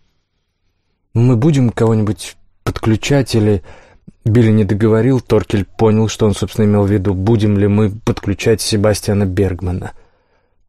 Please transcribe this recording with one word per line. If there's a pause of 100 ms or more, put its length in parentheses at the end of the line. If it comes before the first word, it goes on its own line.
(1120)
«Мы
будем
кого-нибудь (280)
подключать
или...» (600)
Билли
не
договорил,
Торкель
понял,
что
он,
собственно,
имел
в
виду.
«Будем
ли
мы
подключать
Себастьяна
Бергмана?» (760)